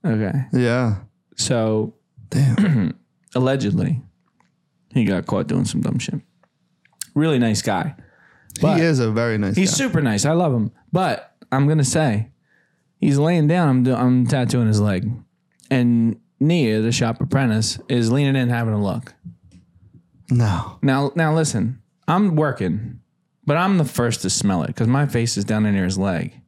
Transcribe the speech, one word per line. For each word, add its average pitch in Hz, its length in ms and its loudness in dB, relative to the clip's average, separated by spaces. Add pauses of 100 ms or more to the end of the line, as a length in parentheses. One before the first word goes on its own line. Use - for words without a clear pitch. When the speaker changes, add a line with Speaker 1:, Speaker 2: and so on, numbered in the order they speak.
Speaker 1:
Okay. 113 480 0
Speaker 2:
Yeah. 120 440 0 (400)
Speaker 1:
So 110 580 -2 (360)
Speaker 2:
Damn. 131 680 2 (180)
Speaker 1:
<clears throat> - 180 -20
allegedly, 127 640 0 (960)
he 120 100 2
got 92 220 -2
caught 92 220 -2
doing - 180 0
some - 160 -4
dumb - 160 -2
shit. - 220 -6 (920)
Really 151 240 2
nice 113 240 2
guy. 104 320 -2 (680)
But 156 180 2
Speaker 2:
He 165 60 2
is 156 160 2
a 113 100 0
very 113 280 0
nice 104 180 -2
Speaker 1:
he's 185 160 2
Speaker 2:
guy. - 40 -2
Speaker 1:
super 208 240 0
nice. 107 240 -2
I 143 80 2
love 165 220 0
him. 107 160 -2 (220)
But 170 420 -2 (160)
I'm 139 160 2
gonna 151 180 2
say, 123 460 0 (720)
he's 139 180 2
laying 156 300 2
down. 170 200 2
I'm 127 140 2
do-, 123 120 2
I'm 127 340 2
tattooing 123 400 0
his 104 120 2
leg, 101 300 0 (600)
and 120 500 2 (180)
Nia, 135 420 2
the 117 120 0
shop 117 280 -2
apprentice, 117 680 0
is 117 240 0
leaning 139 240 2
in, 123 140 0
having 117 240 -2
a 104 80 0
look. 101 320 -6 (1160)
Speaker 2:
No. 113 520 0
Speaker 1:
Now, 139 320 0
now 160 200 2
listen. 131 480 -2 (260)
I'm 175 280 2
working, 110 640 -4 (460)
but 143 100 0
I'm 185 220 2
the 156 60 4
first 120 380 -2
to 90 80 -2
smell 92 320 -2
it - 120 -6
'cause 113 140 0
my 139 180 2
face 117 300 -2
is 101 80 -2
down 107 200 0
near 98 200 0
his 90 140 -2
leg. 92 500 -4